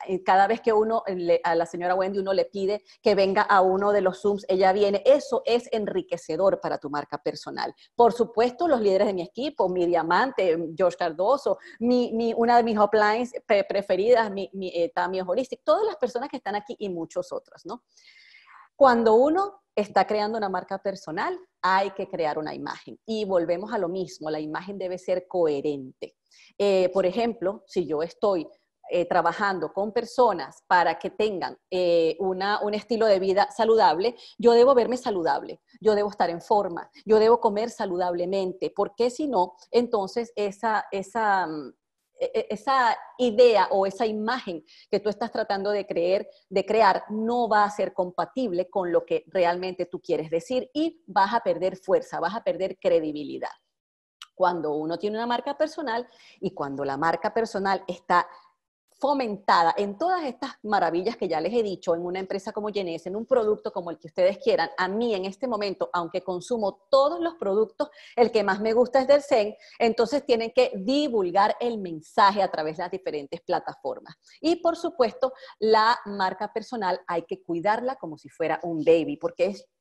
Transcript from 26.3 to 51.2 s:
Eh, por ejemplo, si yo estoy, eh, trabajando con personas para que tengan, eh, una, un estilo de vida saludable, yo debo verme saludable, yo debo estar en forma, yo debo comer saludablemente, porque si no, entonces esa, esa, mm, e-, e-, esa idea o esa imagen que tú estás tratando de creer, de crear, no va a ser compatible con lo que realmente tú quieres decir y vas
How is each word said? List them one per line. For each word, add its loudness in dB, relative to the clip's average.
Eh, 2
por 2
ejemplo, -2
si -4
yo -2
estoy, -2
eh, 0
trabajando 0
con -4
personas 0
para 4
que -8
tengan, -4
eh, 2
una, -2
un -2
estilo 0
de 6
vida 2
saludable, 2
yo 6
debo 8
verme 2
saludable, -4
yo 2
debo 0
estar -2
en -6
forma, -2
yo 4
debo 6
comer 0
saludablemente, -4
porque -2
si -6
no, 0
entonces -2
esa, -2
esa, -2
mm, -10
e-, -4
e-, -2
esa 0
idea 6
o 2
esa -2
imagen -6
que 0
tú -4
estás -4
tratando -4
de -2
creer, 0
de 0
crear, 4
no -2
va 4
a 0
ser -4
compatible -4
con -2
lo 2
que -2
realmente -2
tú -10
quieres -4
decir -4
y -4
vas 0